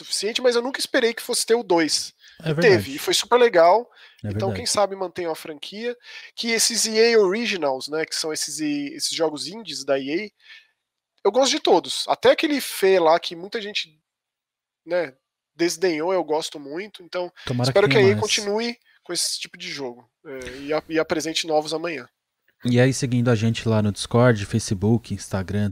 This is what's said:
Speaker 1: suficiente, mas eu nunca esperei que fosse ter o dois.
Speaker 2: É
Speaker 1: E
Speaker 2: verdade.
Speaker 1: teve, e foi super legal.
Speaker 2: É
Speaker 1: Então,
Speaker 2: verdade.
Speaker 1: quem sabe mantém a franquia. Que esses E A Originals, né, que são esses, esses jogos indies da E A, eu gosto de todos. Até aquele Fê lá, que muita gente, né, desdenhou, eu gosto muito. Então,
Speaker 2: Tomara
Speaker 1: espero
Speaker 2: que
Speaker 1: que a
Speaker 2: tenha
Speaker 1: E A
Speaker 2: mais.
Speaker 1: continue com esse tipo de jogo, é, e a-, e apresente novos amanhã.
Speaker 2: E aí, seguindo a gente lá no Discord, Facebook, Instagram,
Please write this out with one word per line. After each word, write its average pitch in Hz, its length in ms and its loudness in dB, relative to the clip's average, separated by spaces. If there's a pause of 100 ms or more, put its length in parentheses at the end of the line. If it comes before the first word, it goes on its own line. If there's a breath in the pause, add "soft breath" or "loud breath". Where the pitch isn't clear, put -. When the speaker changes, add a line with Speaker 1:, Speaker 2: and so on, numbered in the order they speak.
Speaker 1:
suficiente, 226 360 -4
mas 247 140 4
eu 240 60 2
nunca 262 180 -6
esperei 233 340 0
que - 80 -10
fosse - 240 -4
ter 226 100 4
o 240 80 0
dois. 170 500 0 (280 loud breath)
Speaker 2:
É 160 100 -2
Speaker 1:
E - 20 -2
Speaker 2:
verdade. 180 220 6
Speaker 1:
teve, 107 200 -2
e - 40 -10
foi 185 140 -2
super - 240 2
legal. 214 520 6 (340 soft breath)
Speaker 2:
É 107 40 -8
Speaker 1:
Então, 104 200 -4
Speaker 2:
verdade. 202 80 -2
Speaker 1:
quem 240 100 -8
sabe 196 300 0
mantém 185 300 -8
a 160 100 -4
franquia. 208 600 -10 (400 loud breath)
Que 226 160 -6
esses 220 340 0
E 226 280 4
A 220 60 8
Originals, 185 680 0
né, 156 180 -4
que - 100 -8
são 156 160 -4
esses, 151 280 -6
esses 143 560 -6
jogos 151 320 -2
indies 165 360 -12
da 139 160 0
E 135 120 -6
A, 202 180 -4 (960 loud breath)
eu 202 60 4
gosto 254 200 2
de 302 80 -2
todos. - 480 0
Até 226 240 4
aquele 294 300 0
Fê 190 380 2
lá, 165 200 6
que - 160 -8
muita 202 260 -10
gente, 170 380 -10 (840)
né, 160 280 -4 (420)
desdenhou, 165 580 0
eu 175 100 0
gosto 156 360 -4
muito. 175 440 -12
Então, 180 280 -8 (140 loud breath)
Speaker 2:
Tomara 123 240 0
Speaker 1:
espero 202 180 4
Speaker 2:
que 135 60 2
Speaker 1:
que - 40 4
a 135 40 6
Speaker 2:
tenha - 100 8
Speaker 1:
E - 20 0
A - 40 0
Speaker 2:
mais. 214 180 -2
Speaker 1:
continue 220 420 -4 (260 soft breath)
com 180 100 -10
esse - 260 -4
tipo - 180 -14
de 180 120 -14
jogo, 123 380 -10 (180)
é, 131 360 -12
e 143 120 -6
a-, 151 160 -2
e 160 100 0
apresente 160 460 -2
novos 151 280 0
amanhã. 160 340 -6 (580)
Speaker 2:
E 123 140 4
aí, 131 140 6
seguindo 123 360 0
a 120 60 4
gente 113 320 0
lá 110 140 4
no 104 100 2
Discord, 117 540 2
Facebook, 107 680 0
Instagram, 98 580 -4